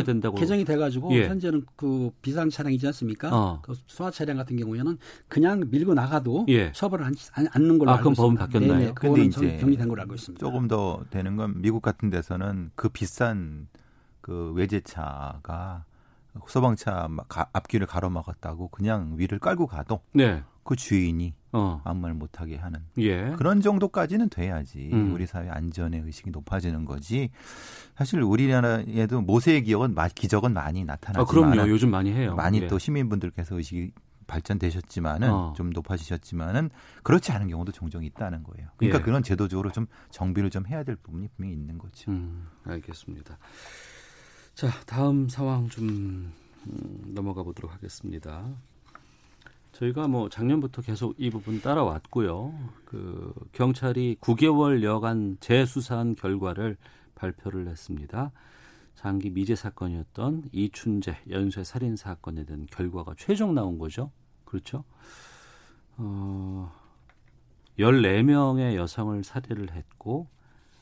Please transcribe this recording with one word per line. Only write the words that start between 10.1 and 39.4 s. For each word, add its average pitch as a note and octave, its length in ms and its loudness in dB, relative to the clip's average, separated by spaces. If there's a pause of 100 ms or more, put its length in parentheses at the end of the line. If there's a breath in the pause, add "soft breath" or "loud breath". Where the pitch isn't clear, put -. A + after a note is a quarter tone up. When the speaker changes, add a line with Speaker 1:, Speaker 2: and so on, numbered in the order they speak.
Speaker 1:
있습니다. G2 320 -10
Speaker 3:
조금 B2 220 0
더 G#2 420 0
되는 F#2+ 260 -2
건 G2+ 260 -4
미국 A2 200 2
같은 G#2+ 300 0
데서는 F#2 640 -4
그 - 140 0
비싼 F2 800 -4 (540 soft breath)
그 E2+ 320 -8
외제차가 E2+ 1300 -6 (640)
소방차 G#2+ 640 0
마-, D#2 140 -6
가-, - 300 -4
앞길을 - 340 0
가로막았다고 F2 800 -4
그냥 G2 480 -2
위를 F#2+ 240 0
깔고 F3 260 2
가도 F#2+ 360 -4 (120)
Speaker 2:
네. G#2+ 300 6 (200)
Speaker 3:
그 B2+ 120 0
주인이 E2+ 580 2 (180)
Speaker 2:
어. F#2+ 340 0
Speaker 3:
아무 F2 160 -4
말 E2+ 140 -4
못하게 D#2+ 420 -10
하는 E2 220 -8 (180)
Speaker 2:
예. G#2 400 2
Speaker 3:
그런 G3 240 4
정도까지는 G3+ 680 2
돼야지 D#2 600 -4
Speaker 2:
음. G#2 220 2
Speaker 3:
우리 F2 140 -2
사회 F2 200 -8
안전의 E2 560 -4
의식이 D#2+ 280 -10
높아지는 E2 540 -4
거지. G#2+ 440 -4 (640 loud breath)
사실 C#3 260 0
우리나라에도 A2+ 1000 4
모세의 A#2+ 420 6
기억은 G#2+ 300 4
마-, D#2+ 160 2
기적은 G#2 440 2
많이 E2+ 300 -2
나타나지만은 B2 640 4
Speaker 2:
아, - 40 8
그럼요. G#2 180 6
요즘 A2 200 6
많이 F#2+ 200 2
해요. A2 240 0
Speaker 3:
많이 F#2 280 4
Speaker 2:
예. F2 40 -4
Speaker 3:
또 F#2 120 0
시민분들께서 G2 760 -2
의식이 F2 360 -6 (360)
발전되셨지만은 F2 1040 -2
Speaker 2:
어. F2 240 0
Speaker 3:
좀 F2 140 -4
높아지셨지만은 E2+ 1040 -4 (320 soft breath)
그렇지 F3 280 4
않은 G2+ 160 0
경우도 E2+ 240 -4
종종 E2 320 -8
있다는 E2 400 -8
거예요. - 320 -16
그러니까 G2+ 240 4
Speaker 2:
예. D#2+ 40 -2
Speaker 3:
그런 B2+ 200 2
제도적으로 F#2+ 480 0